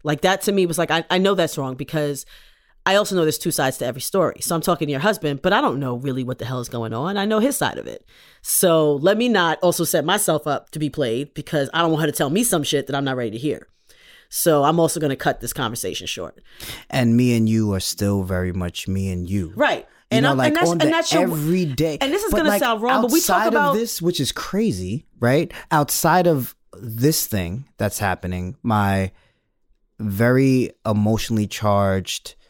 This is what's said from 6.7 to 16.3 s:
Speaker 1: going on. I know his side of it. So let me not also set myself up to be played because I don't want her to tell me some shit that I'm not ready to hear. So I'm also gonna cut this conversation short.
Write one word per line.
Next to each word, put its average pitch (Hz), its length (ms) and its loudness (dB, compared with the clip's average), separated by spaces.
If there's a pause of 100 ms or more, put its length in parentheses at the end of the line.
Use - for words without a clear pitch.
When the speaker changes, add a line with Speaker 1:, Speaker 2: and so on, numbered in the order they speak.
Speaker 1:
going 113 240 -6
on. 175 240 -4
I 196 80 0
know 214 120 2
his 233 200 2
side 123 180 -2
of - 100 -10
it. - 200 -14 (340)
So 160 560 4
let 190 220 2
me 240 100 2
not 175 340 2
also 175 220 2
set 151 220 0
myself 175 400 0
up 143 240 -6
to - 80 -10
be 151 100 -2
played 131 460 -4
because 143 400 -2
I 165 80 0
don't 165 100 2
want 156 80 0
her 160 100 0
to 143 60 -8
tell 143 140 0
me 196 140 2
some 180 180 0
shit 139 240 -2
that 143 100 -4
I'm 139 80 -2
not 131 120 -2
ready 117 160 -4
to 110 60 -10
hear. 131 300 -6 (640)
So 151 320 4
I'm 165 160 4
also 160 200 2
gonna 135 160 0
cut - 240 -2
this 120 120 -8
conversation 110 540 -6
short. - 340 -10 (480)